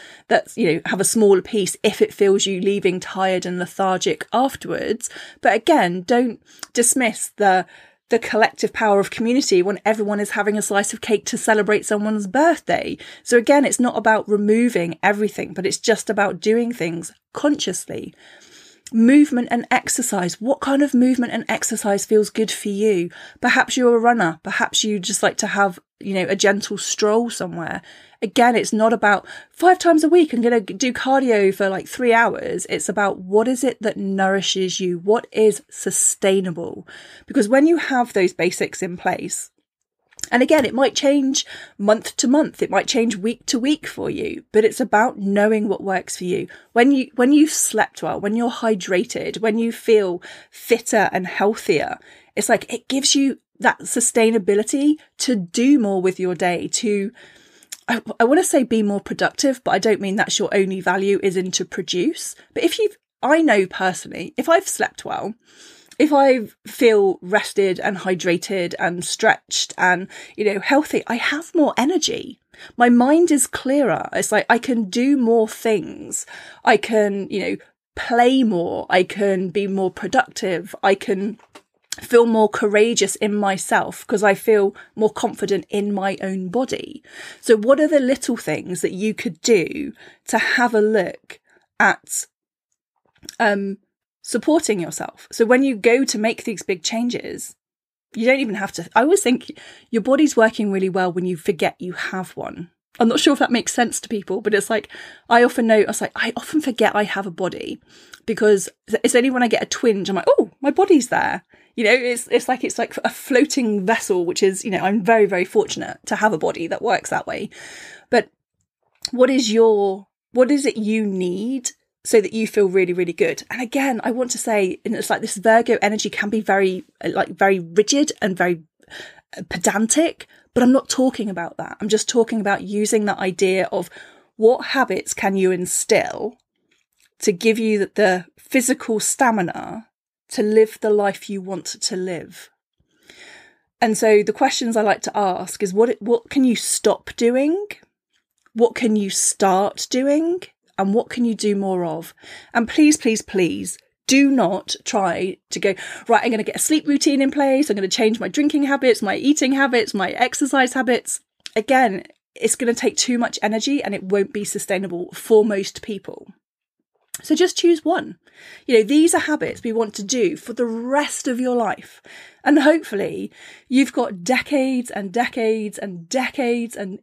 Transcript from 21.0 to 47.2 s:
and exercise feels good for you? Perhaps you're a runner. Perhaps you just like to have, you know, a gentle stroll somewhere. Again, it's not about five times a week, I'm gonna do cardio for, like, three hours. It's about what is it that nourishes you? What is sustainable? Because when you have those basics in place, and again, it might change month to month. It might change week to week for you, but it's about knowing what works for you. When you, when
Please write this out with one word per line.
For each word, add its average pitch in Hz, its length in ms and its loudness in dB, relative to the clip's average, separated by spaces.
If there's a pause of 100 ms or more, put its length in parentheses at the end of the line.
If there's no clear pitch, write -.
and 226 160 -6
exercise 208 560 -2
feels 214 240 2
good 220 220 -2
for - 200 -8
you? 196 400 0 (300)
Perhaps 240 360 0
you're 240 180 4
a 233 60 2
runner. 220 420 2
Perhaps - 400 -2
you 208 160 -2
just 190 240 -6
like 196 140 2
to 214 100 -4
have, 196 320 0 (220)
you 196 120 -8
know, 185 160 -2
a - 60 0
gentle 202 420 0
stroll 220 540 0
somewhere. 170 520 -8 (380)
Again, 233 360 2
it's 196 160 -2
not 220 200 4
about 208 360 2 (240)
five 359 260 4
times 330 240 4
a 320 60 4
week, 330 240 4
I'm 240 100 0
gonna 240 180 2
do 202 320 -2
cardio 247 600 2
for, 196 140 -2
like, 190 180 -4
three 247 260 0
hours. - 560 0
It's - 200 -4
about 202 300 -2
what 196 280 0
is 254 160 -2
it 262 180 -2
that 214 160 -4
nourishes 190 840 -2
you? 180 180 -4
What 202 320 0
is 214 400 2
sustainable? 190 1120 -2 (420)
Because 214 220 2
when 277 200 6
you 339 80 4
have 247 360 -2
those 180 200 2
basics - 500 -4
in 180 140 -6
place, - 540 -6 (800)
and 240 120 4
again, 294 240 4
it - 80 -6
might 269 200 2
change 277 520 0 (320)
month 214 400 0
to 269 100 0
month. 277 340 2
It - 80 -2
might 190 160 0
change 226 300 0
week 202 300 -6
to 269 120 -2
week 277 280 -2
for - 240 -8
you, - 420 -8
but 214 140 4
it's - 120 -4
about 220 400 0
knowing 208 480 0
what 196 160 -4
works 190 360 -6
for 185 60 -10
you. 180 220 -4 (280)
When 247 180 6
you, 262 220 0
when 254 180 4